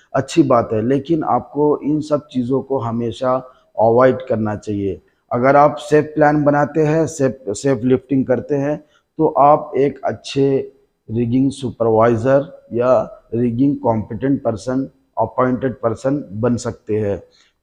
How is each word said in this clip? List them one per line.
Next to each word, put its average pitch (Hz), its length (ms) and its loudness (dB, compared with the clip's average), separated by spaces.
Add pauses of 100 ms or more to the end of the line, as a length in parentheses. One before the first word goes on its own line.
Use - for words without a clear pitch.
(140)
अच्छी - 320 2
बात 120 280 2
है, 110 100 0
लेकिन 139 420 -2
आपको 143 560 0
इन 147 200 -2
सब 147 260 -4
चीज़ों 127 340 -2
को 135 180 -4
हमेशा 117 560 -2 (420)
avoid 113 500 4
करना 107 280 -2
चाहिए। 98 460 -6 (300)
अगर 131 240 2
आप 143 240 4
safe 151 360 0
plan 151 280 4
बनाते 147 380 0
हैं, 156 260 2
safe, 135 400 -2
सेफ 110 360 -2
lifting 127 420 0
करते 123 320 -2
हैं, 143 200 -2 (420)
तो 156 80 2
आप 143 500 2
एक 135 280 0
अच्छे 135 680 -2 (360)
rigging 120 420 0
supervisor 117 1000 2 (220)
या 120 200 2 (420)
rigging 123 440 0
competent 117 640 -2
person, 127 440 -4 (300)
appointed 127 560 -2
person 127 500 -4 (100)
बन 120 240 -2
सकते 110 420 -6
हैं। 101 180 -2 (460)